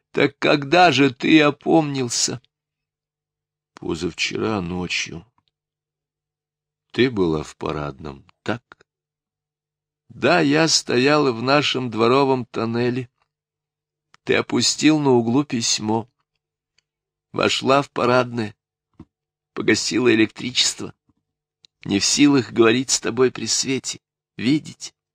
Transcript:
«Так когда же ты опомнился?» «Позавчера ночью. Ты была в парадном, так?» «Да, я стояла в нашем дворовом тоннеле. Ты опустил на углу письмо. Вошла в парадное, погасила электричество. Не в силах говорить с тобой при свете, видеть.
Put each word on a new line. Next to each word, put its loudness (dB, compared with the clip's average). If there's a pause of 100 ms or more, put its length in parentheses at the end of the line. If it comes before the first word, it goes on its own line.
(120)
«Так 0
когда 4
же 4
ты 4
опомнился?» 0 (1300)
«Позавчера -4
ночью. -8 (1700)
Ты 2
была 0
в -14
парадном, -10 (180)
так?» -8 (1500)
«Да, 0
я 2
стояла 2
в -6
нашем 0
дворовом 2
тоннеле. -4 (1160)
Ты 0
опустил 0
на 2
углу 2
письмо. -4 (1200)
Вошла 0
в -8
парадное, -2 (960)
погасила 0
электричество. -2 (920)
Не 0
в -2
силах 2
говорить 4
с 0
тобой 0
при -10
свете, -6 (340)
видеть. -4 (220)